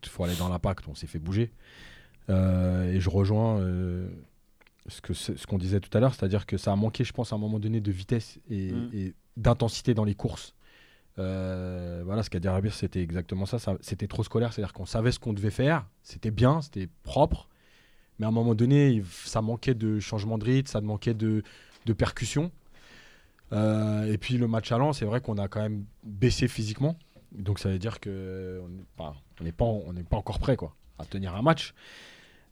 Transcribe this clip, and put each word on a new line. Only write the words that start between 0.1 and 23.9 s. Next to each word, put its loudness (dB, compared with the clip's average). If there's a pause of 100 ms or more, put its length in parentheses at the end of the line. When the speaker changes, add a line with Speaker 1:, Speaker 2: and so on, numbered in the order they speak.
Speaker 1:
aller 0
dans -2
l'impact, -2
on -10
s'est -10
fait -8
bouger. 0 (760)
Euh, 4
et 2
je 2
rejoins, 4
euh, -2 (800)
ce -16
que -6
c'est, -6
ce -16
qu'on -2
disait 0
tout -2
à 4
l'heure, 4
c'est-à-dire 0
que -2
ça 0
a 2
manqué, 0
je -4
pense, -6
à -2
un -4
moment -2
donné 0
de 0
vitesse -4 (100)
et, -2
Speaker 2:
Mm. -4
Speaker 1:
et -4 (220)
d'intensité 2
dans 2
les 2
courses. -6 (640)
Euh, -4
voilà, -2
ce -6
qu'a -2
dit 0
Rabir, 2
c'était -2
exactement -2
ça, -2
ça, -2
c'était -4
trop -2
scolaire, 0
c'est-à-dire -4
qu'on -8
savait 0
ce -4
qu'on -2
devait 0
faire, 2 (160)
c'était -6
bien, 4
c'était -6 (140)
propre, 2 (720)
mais -2
à 2
un 2
moment 4
donné, 8
il, 4 (200)
ça -2
manquait 0
de 0
changement -4
de -4
rythme, 4
ça 0
manquait 0
de, 2 (420)
de 2
percussion. 0 (1000)
Euh, 2